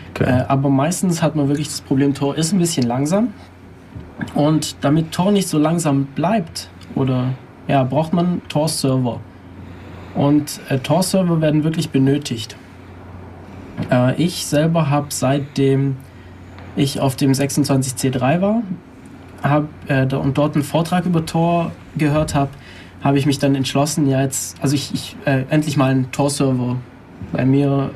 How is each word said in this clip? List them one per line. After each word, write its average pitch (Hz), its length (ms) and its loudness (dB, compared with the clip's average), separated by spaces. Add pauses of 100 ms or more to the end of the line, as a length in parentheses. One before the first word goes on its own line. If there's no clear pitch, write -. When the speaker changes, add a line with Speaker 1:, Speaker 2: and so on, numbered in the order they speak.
(100)
Speaker 1:
Okay. - 140 -2
Speaker 2:
Äh, 131 240 2
aber 139 220 2
meistens 160 520 0
hat 156 140 0
man 139 120 2
wirklich 147 200 -2
das - 140 -10
Problem, 139 320 2
Tor 143 220 -2
ist 160 160 0
ein 202 60 2
bisschen 165 280 0
langsam. 151 420 0 (1040)
Und 147 460 2
damit 156 320 2
Tor 190 200 2
nicht 196 160 2
so 156 100 0
langsam 151 480 2
bleibt, 175 640 -4 (240)
oder, 131 400 0 (320)
ja, 139 180 2
braucht 147 300 0
man 175 340 0
Tor-Server. 131 720 0 (960)
Und, 147 440 2 (120)
äh, 135 80 0
Tor-Server 170 640 2
werden 151 220 4
wirklich 160 260 -2
benötigt. 135 640 0 (1300)
Äh, 127 300 2
ich - 260 -2
selber 156 420 2
hab 143 240 0
seitdem 135 840 0 (800)
ich 139 260 -2
auf 135 160 0
dem 135 180 2
sechsundzwanzig 139 640 0
C 135 140 0
drei 139 300 0
war, 214 220 2 (800)
hab, 147 220 2 (240)
äh, 135 180 2
do-, 135 140 -2
und 139 180 0
dort 151 160 2
einen 143 100 2
Vortrag 170 400 0
über 165 220 0
Tor 170 440 0 (260)
gehört 151 380 2
hab, 139 140 2 (560)
hab 139 100 4
ich 139 120 2
mich 139 120 2
dann 139 160 2
entschlossen, 139 540 0
ja 135 140 2
jetzt, - 380 -4
also 139 140 0
ich, - 180 -4
ich, - 320 -8
äh, 135 260 2
endlich 156 260 2
mal 135 160 4
einen 131 180 2
Tor-Server 131 640 0 (560)
bei 123 160 0
mir, 139 500 2